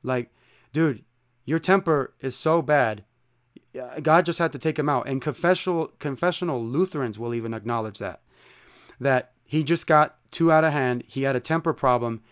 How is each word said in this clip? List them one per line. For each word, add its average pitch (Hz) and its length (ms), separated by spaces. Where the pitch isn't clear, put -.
Like, 127 300
dude, 147 300
your 156 140
temper 160 600
is 131 140
so 160 260
bad. 123 420
Uh, 127 200
God 156 260
just 165 140
had 165 140
to 131 60
take 156 200
him 147 100
out. 127 180
And 131 140
confessional, 170 680
confessional 147 640
Lutherans 131 560
will 117 140
even 113 200
acknowledge 110 460
that, 98 220
that 127 320
he 156 180
just 160 240
got 151 300
too 165 200
out 156 120
of 156 80
hand. 127 360
He 135 160
had 135 120
a 123 60
temper 160 320
problem. 120 480